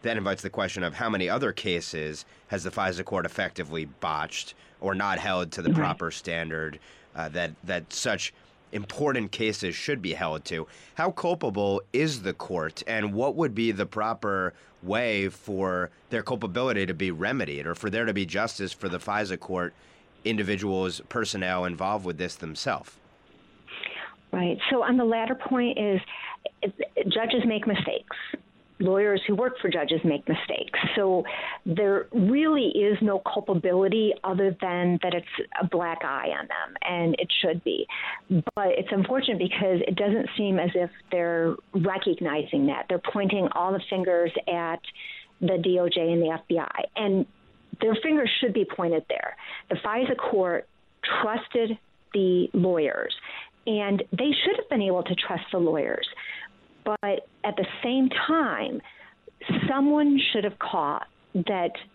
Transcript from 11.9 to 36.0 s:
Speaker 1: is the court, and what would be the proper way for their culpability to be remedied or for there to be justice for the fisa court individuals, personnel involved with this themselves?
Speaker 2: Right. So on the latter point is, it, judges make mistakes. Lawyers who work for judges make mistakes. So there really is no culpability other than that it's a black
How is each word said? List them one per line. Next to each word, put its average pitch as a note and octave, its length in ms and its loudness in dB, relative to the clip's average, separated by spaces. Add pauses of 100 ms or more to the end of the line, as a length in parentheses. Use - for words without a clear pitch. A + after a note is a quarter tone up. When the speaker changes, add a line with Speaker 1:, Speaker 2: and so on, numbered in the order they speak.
Speaker 1:
is C#3 300 0
the F#2 120 -4
court, D#2+ 540 -4
and G#2 260 -2
what B2 220 0
would D3+ 180 0
be A2+ 180 2
the G2 140 0
proper G2+ 680 -2 (280)
way G#2 460 0
for F#2 640 -2 (200)
their A2+ 140 -2
culpability A2 600 -2
to F2+ 80 -4
be F2+ 180 -2
remedied D#2+ 560 -4
or E2 80 -4
for G#2+ 140 -6
there A2+ 160 -2
to A2 80 -2
be G2 120 -2
justice G2 460 -4
for - 160 -8
the F2 120 -4
fisa G2+ 380 -4
court F2+ 360 -4 (500)
individuals, F#2+ 840 -2
personnel F#2 560 -2
involved F#2+ 400 -4
with E2+ 120 -4
this F2+ 180 -6
themselves? D#2+ 560 -6 (1400)
Speaker 2:
Right. F3+ 280 0 (120)
So B3 140 2
on B3+ 140 4
the B3 80 4
latter A3+ 300 0
point B3 440 0
is, G3+ 220 2 (600)
it, G3 120 -2 (360)
judges A3+ 360 0
make G#3+ 200 2
mistakes. - 520 -2 (640)
Lawyers G3 460 4
who G#3 100 2
work G3+ 260 0
for F#3 80 0
judges D#3+ 340 0
make C#3+ 240 2
mistakes. - 500 -2 (200)
So F#3 260 4 (420)
there G3 460 2
really C4 560 4
is G#3 340 4
no G3+ 180 2
culpability G3 920 2 (120)
other F#3+ 360 2
than F3+ 400 2
that F3+ 120 0
it's E3+ 120 -2 (340)
a G3 60 0
black E3+ 380 0